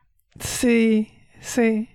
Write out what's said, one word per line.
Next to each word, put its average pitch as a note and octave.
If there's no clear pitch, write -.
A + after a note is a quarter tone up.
Sí, A3+
sí. A3+